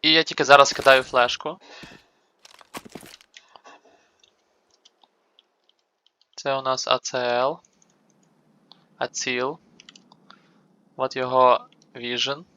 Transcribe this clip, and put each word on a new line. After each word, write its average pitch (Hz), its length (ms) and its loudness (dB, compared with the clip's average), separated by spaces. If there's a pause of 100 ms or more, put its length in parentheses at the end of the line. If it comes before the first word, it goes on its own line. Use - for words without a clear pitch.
І 156 100 0
я 160 120 2
тільки - 200 -4
зараз 139 300 6
кидаю 135 300 4
флешку. - 560 -4 (4000)
Це 135 200 -6
у 135 60 -6
нас 131 260 -6
А 127 100 2
Ц - 200 -8
Л. 123 420 -4 (1400)
А 139 100 -8
ціл. 127 520 -8 (1400)
От 131 200 -6
його 127 500 2 (300)
віжен. 123 500 -8 (120)